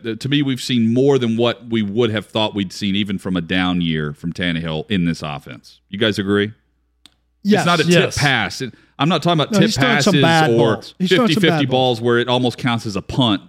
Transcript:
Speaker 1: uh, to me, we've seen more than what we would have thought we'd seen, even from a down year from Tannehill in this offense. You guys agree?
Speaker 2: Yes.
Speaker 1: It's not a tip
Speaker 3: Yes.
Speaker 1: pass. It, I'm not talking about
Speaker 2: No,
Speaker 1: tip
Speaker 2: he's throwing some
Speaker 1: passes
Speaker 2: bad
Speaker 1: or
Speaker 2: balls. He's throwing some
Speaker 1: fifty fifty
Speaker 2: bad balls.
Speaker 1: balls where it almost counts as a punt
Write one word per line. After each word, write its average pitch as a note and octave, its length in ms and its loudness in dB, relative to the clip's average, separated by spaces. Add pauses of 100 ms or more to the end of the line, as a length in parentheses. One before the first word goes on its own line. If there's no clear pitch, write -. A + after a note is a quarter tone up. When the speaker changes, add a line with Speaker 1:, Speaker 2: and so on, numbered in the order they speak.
Speaker 1:
uh, A2+ 120 -6
to C3 140 -6
me, C#3+ 120 0
we've C3+ 200 -4
seen A2+ 320 0
more C3+ 240 4
than A2+ 200 -2
what A#2+ 320 -2
we A2+ 120 0
would G#2+ 280 0
have G#2 160 -4
thought G#2+ 300 -4
we'd G2 180 -4
seen, G2 220 -4
even G2+ 220 -2
from F#2 200 -6
a F2 40 -2
down F2+ 400 -2
year D#2 320 -2
from E2+ 200 -8
Tannehill E2 560 -6
in F#2+ 160 0
this E2 160 -2
offense. C#2+ 580 -14 (100)
You F#2+ 80 -12
guys G#2+ 220 0
agree? G2+ 340 0 (920)
Speaker 2:
Yes. G3+ 180 4
Speaker 1:
It's C#3+ 40 0
not F3 140 2
a D3 40 4
tip E3+ 100 2
Speaker 3:
Yes. E3+ 240 2
Speaker 1:
pass. B2 440 0
It, B2 120 -8 (260)
I'm D3 100 0
not E3 120 0
talking C#3 180 2
about - 120 -2
Speaker 2:
No, G#3 80 2
Speaker 1:
tip - 80 6
Speaker 2:
he's A3 100 -2
throwing C#3 240 2
some C#3 140 4
Speaker 1:
passes C#3+ 60 4
Speaker 2:
bad D#3+ 300 4
Speaker 1:
or A2+ 240 2
Speaker 2:
balls. - 220 -12
He's F#3 120 -2
throwing A3+ 180 4
some D#3+ 80 2
Speaker 1:
fifty D#3+ 120 2
fifty D#3 180 2
Speaker 2:
bad B2+ 60 -2
balls. B2+ 280 2
Speaker 1:
balls - 20 -10
where A#2+ 160 2
it A#2+ 100 0
almost B2 300 0
counts A#2 280 -2
as G#2 100 -6
a F2+ 60 -6
punt A2+ 480 0